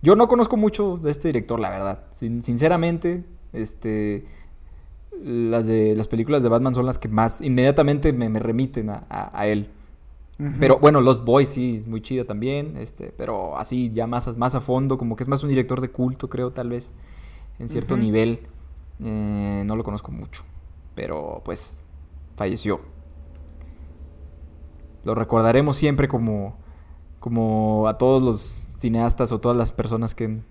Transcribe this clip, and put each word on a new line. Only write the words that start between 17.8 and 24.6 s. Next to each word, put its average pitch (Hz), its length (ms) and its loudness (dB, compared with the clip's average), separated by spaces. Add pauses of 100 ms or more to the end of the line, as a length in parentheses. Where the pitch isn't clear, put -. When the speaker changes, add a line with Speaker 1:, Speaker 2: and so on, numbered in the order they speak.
Speaker 2:
Ujú. 120 80 2
Speaker 1:
nivel. 110 380 2 (640)
Eh, 104 600 -2
no 104 120 -2
lo 117 60 -4
conozco 101 300 -8
mucho, - 300 -12 (520)
pero, - 480 -8
pues, - 440 -12 (500)
falleció. 98 460 -2 (2250)